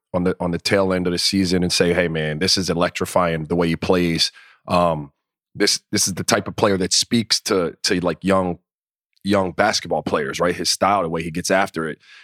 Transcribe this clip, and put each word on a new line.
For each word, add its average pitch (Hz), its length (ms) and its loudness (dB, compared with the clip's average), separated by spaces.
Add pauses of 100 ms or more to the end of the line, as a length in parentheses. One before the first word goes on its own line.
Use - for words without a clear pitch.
(140)
on 90 100 0
the, 90 160 0
on 90 120 -2
the 85 60 -4
tail 98 360 2
end 90 120 0
of 90 60 0
the 87 80 -2
season 92 440 2
and 87 100 0
say, 87 200 2
"Hey, 87 140 2
man, 78 320 -4
this 92 180 0
is 90 120 -2
electrifying 87 760 -2
the 87 120 -4
way 85 100 2
he 82 80 0
plays." 87 560 0 (380)
Um, 82 420 0 (420)
this, - 280 0 (100)
this 104 160 0
is 95 60 -2
the 92 100 -6
type 107 240 0
of 95 80 -10
player 101 220 2
that 90 160 -2
speaks - 480 0
to, 92 420 0
to, 92 160 0
like, 85 240 -2
young, 92 360 0 (640)
young 98 280 2
basketball 85 520 0
players, 76 360 -4
right? 87 160 2
His 82 140 -4
style, 98 320 2
the 82 80 -2
way 80 140 -4
he 85 80 -8
gets 87 200 -4
after 95 380 0
it. - 100 -10 (240)